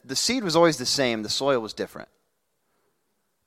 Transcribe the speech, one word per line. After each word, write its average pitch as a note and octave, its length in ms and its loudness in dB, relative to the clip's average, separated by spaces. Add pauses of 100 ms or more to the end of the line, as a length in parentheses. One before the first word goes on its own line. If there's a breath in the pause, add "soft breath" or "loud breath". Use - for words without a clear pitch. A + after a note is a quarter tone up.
the C3 120 -8
seed A#3+ 280 -2
was D#3+ 120 0
always E3 220 6
the B2+ 80 -6
same, A#2 360 0
the G#2 60 -8
soil C3+ 320 0
was G#2+ 140 -10
different. - 340 -10 (1400)